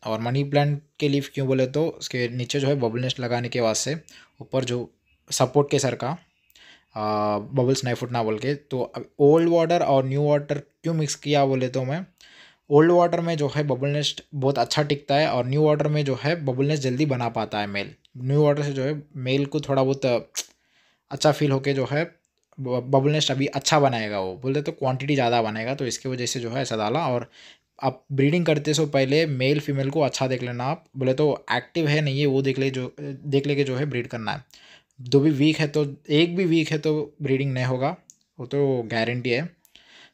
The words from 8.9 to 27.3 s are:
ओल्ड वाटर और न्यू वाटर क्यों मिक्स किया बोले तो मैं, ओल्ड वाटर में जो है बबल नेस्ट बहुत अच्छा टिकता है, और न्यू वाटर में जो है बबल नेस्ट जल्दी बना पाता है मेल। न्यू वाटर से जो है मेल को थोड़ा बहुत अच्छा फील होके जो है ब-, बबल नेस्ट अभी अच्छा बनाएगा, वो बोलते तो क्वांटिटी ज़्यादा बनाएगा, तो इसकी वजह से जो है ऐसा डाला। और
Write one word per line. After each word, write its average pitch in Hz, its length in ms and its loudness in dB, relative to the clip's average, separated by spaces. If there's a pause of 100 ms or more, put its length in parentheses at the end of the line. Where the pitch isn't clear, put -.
ओल्ड 156 300 8
वाटर 170 340 4
और 135 240 4
न्यू 139 160 0
वाटर 147 360 0
क्यों - 360 -6
मिक्स 151 200 -2
किया 143 300 2
बोले 127 240 2
तो 131 160 -4
मैं, 156 220 -6 (640)
ओल्ड 160 220 8
वाटर 175 280 4
में 170 160 0
जो 143 200 -2
है 151 60 2
बबल 135 260 -2
नेस्ट 143 360 -4 (100)
बहुत 135 240 0
अच्छा 123 240 0
टिकता 143 320 -2
है, 151 140 4
और 123 180 0
न्यू 143 160 0
वाटर 147 260 4
में 147 160 0
जो 131 180 -2
है 160 220 -2
बबल 135 220 0
नेस्ट 147 160 -2
जल्दी 131 240 0
बना 123 220 0
पाता 107 320 -4
है 104 60 -2
मेल। 101 280 -6 (220)
न्यू 139 260 2
वाटर 147 200 2
से 143 100 -4
जो 135 120 -4
है 147 180 -4 (140)
मेल 135 300 0
को 151 140 -4
थोड़ा 135 220 0
बहुत 135 240 0 (1040)
अच्छा 143 220 2
फील 143 180 0
होके 135 220 0
जो 131 140 -2
है 147 180 -2 (560)
ब-, 123 240 -4
बबल 139 260 4
नेस्ट 151 200 0
अभी 135 160 0
अच्छा 147 340 0
बनाएगा, 110 400 0
वो 92 160 -6
बोलते 135 260 -4
तो 131 100 -8
क्वांटिटी 131 420 -2
ज़्यादा 120 280 2
बनाएगा, 110 320 -4
तो 139 120 -6
इसकी 117 220 -6
वजह 123 180 -4
से 123 140 -4
जो 117 100 -6
है 131 120 -4
ऐसा 120 140 -4
डाला। 120 300 0
और 123 240 -2 (520)